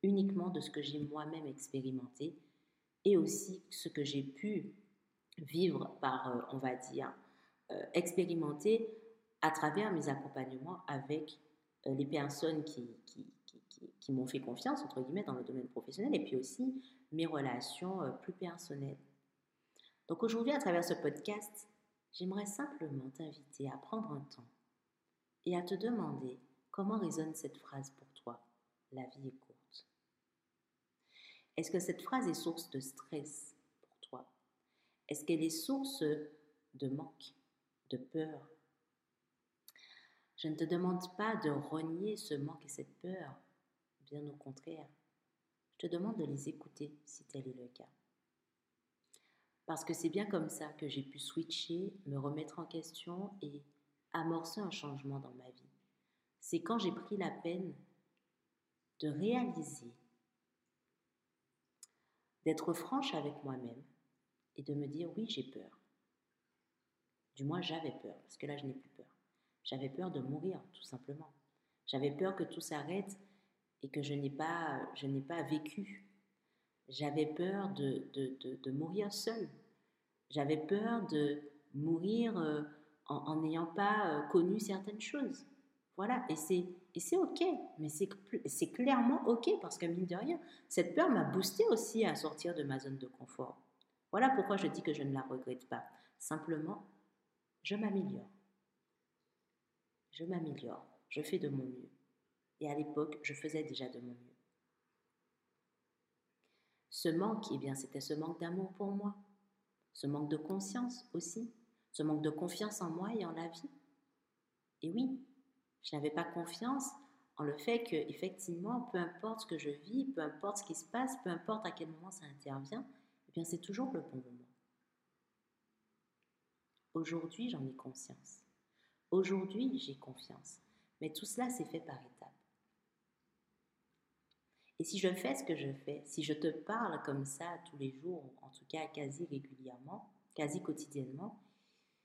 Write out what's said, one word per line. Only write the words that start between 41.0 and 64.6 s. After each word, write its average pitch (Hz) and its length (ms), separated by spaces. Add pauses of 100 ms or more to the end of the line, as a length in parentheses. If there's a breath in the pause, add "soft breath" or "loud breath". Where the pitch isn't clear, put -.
pas 214 180
de 156 140
renier 160 680
ce - 180
manque 147 300
et 143 40
cette - 320
peur, 170 340 (720)
bien 147 220
au 143 80
contraire. 143 500 (840)
Je - 140
te 165 60
demande 196 240
de 156 80
les 139 240
écouter - 560
si - 200
tel 135 220
est 127 140
le 123 140
cas. - 140 (1800 soft breath)
Parce 160 180
que 170 80
c'est 165 160
bien 196 160
comme 180 240
ça 151 260
que 151 140
j'ai 139 140
pu 135 160
switcher, 170 720 (140)
me 139 120
remettre 151 400
en 160 60
question 175 680 (100)
et 143 200 (520)
amorcer 165 480
un 185 80
changement 139 480
dans 131 160
ma 127 160
vie. 131 180 (720)
C'est 170 220
quand 233 160
j'ai 190 140
pris - 260
la 170 120
peine 170 440 (1300)
de 156 80
réaliser, 165 840 (2500)
d'être 160 280
franche - 420
avec 143 200 (100)
moi-même 127 380 (720)
et 143 60